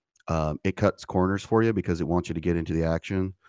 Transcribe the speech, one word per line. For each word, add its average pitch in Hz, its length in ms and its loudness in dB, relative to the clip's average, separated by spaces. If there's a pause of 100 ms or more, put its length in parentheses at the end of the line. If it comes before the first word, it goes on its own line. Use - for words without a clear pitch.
(300)
um, 78 360 0
it 95 100 0
cuts - 300 0
corners 95 380 0
for 113 200 2
you 113 80 4
because 90 300 -2
it 76 60 0
wants 87 200 0
you 82 80 -6
to 82 60 -4
get 85 160 0
into 80 160 -2
the 82 100 2
action. 92 500 -2 (140)